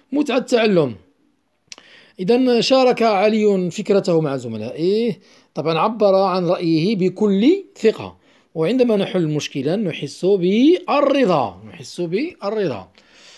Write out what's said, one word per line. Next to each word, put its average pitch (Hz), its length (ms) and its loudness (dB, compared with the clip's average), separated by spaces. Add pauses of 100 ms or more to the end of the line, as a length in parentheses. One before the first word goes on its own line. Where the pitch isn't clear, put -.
(120)
متعة 294 260 -2
التعلم. 220 560 0 (1300)
إذن 240 420 2
شارك 254 400 2
علي 208 680 2
فكرته 190 500 0
مع 143 160 -2
زملائه، 147 800 -4 (380)
طبعًا 160 240 -2
عبر 208 360 2
عن 190 320 2
رأيه 170 500 0
بكل 202 680 0 (120)
ثقة. 202 400 -2 (380)
وعندما 220 420 0
نحل 185 300 -2
مشكلًا 147 500 -4
نحس 170 480 -8
بالرضا، 202 1400 2
نحس - 320 -14
بالرضا. 190 880 -6 (500)